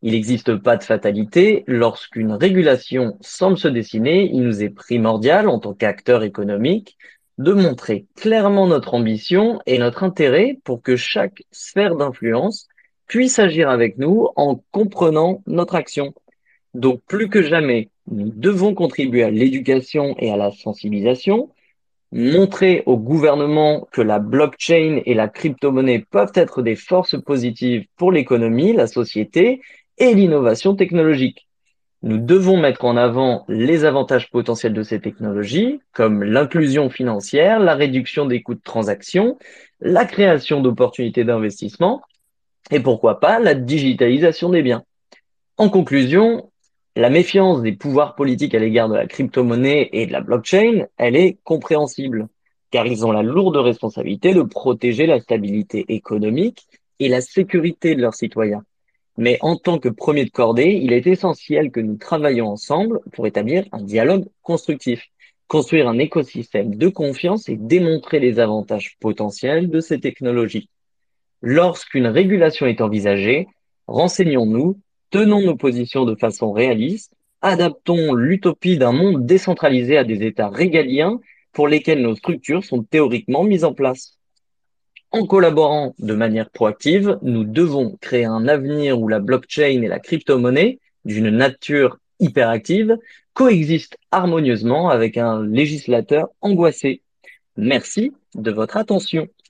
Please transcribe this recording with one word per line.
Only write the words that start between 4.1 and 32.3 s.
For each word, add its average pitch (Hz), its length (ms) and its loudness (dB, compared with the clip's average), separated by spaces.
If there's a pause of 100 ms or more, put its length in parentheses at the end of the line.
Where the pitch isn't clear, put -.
il 131 100 0
nous 110 200 -2
est 104 80 -4
primordial, 120 760 0
en 135 120 0
tant 104 160 -10
qu'acteurs 110 480 0
économiques, 107 760 -4 (400)
de 147 160 0
montrer 139 540 -2 (100)
clairement 202 500 2
notre 151 280 0
ambition 123 720 0
et 127 100 2
notre 120 260 -2
intérêt 185 640 2
pour 120 160 -8
que 127 160 0
chaque 196 540 -6
sphère 196 460 -2
d'influence 139 720 -4 (400)
puisse 254 300 0
agir 165 300 4
avec 117 300 0
nous 185 380 2
en 143 340 0
comprenant 185 760 0
notre 170 280 -2
action. 147 400 -6 (580)
Donc, 127 340 -2
plus 208 220 -4
que 208 140 2
jamais, 143 480 0 (200)
nous 107 200 -6
devons 185 420 0
contribuer 135 500 -2
à 110 80 2
l'éducation 131 880 0
et 120 120 -2
à 104 80 -2
la 101 120 -2
sensibilisation, 110 1000 -2 (600)
montrer 180 760 2
au 127 100 4
gouvernement 147 960 2
que - 80 0
la 107 180 2
blockchain 147 840 0
et 123 80 0
la 110 160 2
crypto-monnaie 131 840 0
peuvent 202 240 0
être 170 280 0
des 113 120 0
forces 180 480 -2
positives 123 600 -2 (120)
pour 185 160 -2
l'économie, 127 600 0
la 165 140 2
société 156 760 -2 (380)
et 240 160 4
l'innovation 160 600 2
technologique. 160 720 0 (560)
Nous 110 140 -4
devons 180 400 4